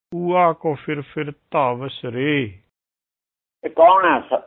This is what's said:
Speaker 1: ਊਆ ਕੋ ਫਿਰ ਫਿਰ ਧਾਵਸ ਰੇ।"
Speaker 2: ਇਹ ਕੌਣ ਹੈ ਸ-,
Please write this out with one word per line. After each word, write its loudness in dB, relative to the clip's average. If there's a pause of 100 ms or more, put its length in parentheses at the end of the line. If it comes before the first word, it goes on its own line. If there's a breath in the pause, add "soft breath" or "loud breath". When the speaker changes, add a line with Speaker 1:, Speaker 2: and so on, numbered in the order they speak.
(140)
Speaker 1:
ਊਆ 2
ਕੋ -4
ਫਿਰ -8
ਫਿਰ -10 (180)
ਧਾਵਸ -4
ਰੇ।" -4 (1040)
Speaker 2:
ਇਹ -6
ਕੌਣ 6
ਹੈ 0
ਸ-, -6